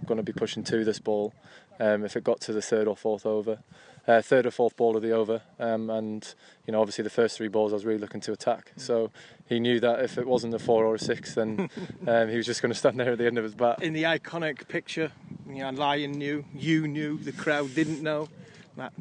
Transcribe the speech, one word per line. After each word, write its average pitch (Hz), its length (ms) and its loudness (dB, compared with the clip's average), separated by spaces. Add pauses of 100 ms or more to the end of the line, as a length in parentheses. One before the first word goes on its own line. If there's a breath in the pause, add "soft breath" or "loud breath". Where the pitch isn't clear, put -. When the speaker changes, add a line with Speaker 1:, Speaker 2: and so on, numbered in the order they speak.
Speaker 1:
gonna 113 160 0
be 107 100 -6
pushing 107 320 -4
two 113 200 0
this 107 140 0
ball, 107 340 0 (460 loud breath)
um, 107 260 2
if 101 120 -6
it 113 80 -4
got - 180 2
to 113 100 -4
the 107 100 -2
third 107 260 2
or 98 80 0
fourth 107 280 -2
over, 107 340 0 (480 loud breath)
uh, 117 140 8
third 123 260 4
or 117 40 0
fourth 117 260 2
ball 117 200 4
of 107 60 0
the 113 100 0
over, 110 300 2 (160)
um, 113 320 -2
and, 110 440 -6 (320 soft breath)
you 113 60 -4
know, 107 80 4
obviously 107 220 0
the 104 80 -4
first 113 280 2
three 110 100 -4
balls 107 240 2
I 104 40 0
was 104 100 -6
really 110 120 0
looking 104 240 -8
to 110 100 -4
attack. - 440 -4
Speaker 2:
Mm. 151 40 -14
Speaker 1:
So 117 300 0 (380 loud breath)
he 120 100 0
knew 120 220 2
that 120 240 2
if - 140 -4
it 123 80 -2
wasn't 117 280 0
a 110 40 -2
four 113 260 4
or 110 100 2
a 107 40 -2
six, - 360 -6
then, 110 360 -2 (180 loud breath)
Speaker 2:
<laughs> - 180 -14
Speaker 1:
um, 117 220 4
he 113 80 -2
was 113 100 -2
just 120 140 -4
gonna 117 140 0
stand 120 260 2
there 123 120 0
at 113 60 -2
the 120 80 2
end 120 120 0
of 110 60 0
his 107 100 -8
bat. 117 280 2
Speaker 2:
In 160 120 -2
the 156 80 -2
iconic 160 640 -4
picture, 160 420 -4 (380)
you 135 120 -10
know, 135 100 -6
Lyon 143 420 0
knew, 143 320 -4 (100)
you 156 320 0
knew, 151 320 -4
the 135 140 -8
crowd 147 420 0
didn't 156 280 0
know. 156 260 -2 (480 loud breath)
That, 127 240 -10